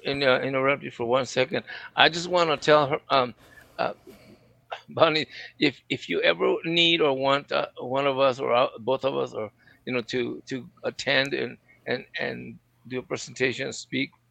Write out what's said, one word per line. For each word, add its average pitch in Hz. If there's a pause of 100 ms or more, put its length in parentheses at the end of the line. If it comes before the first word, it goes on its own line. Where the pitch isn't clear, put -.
in, 139
uh, 131
interrupt 135
you 147
for 120
one 123
second. 127 (320)
I 127
just 170
wanna 170
tell 151
her, 143 (100)
um, 127 (1500)
Bonnie, 156 (320)
if, 143 (100)
if 135
you 170
ever 175 (100)
need 165
or 143
want, 135
uh, 143 (120)
one 135
of 135
us 131
or, 127
uh, 127 (120)
both 127
of 139
us 127
or, 110 (340)
you 127
know, 123
to, 120
to 120 (160)
attend 139
and, 123 (300)
and, 131 (140)
and 127 (300)
do 123
a -
presentation, 127
speak, - (200)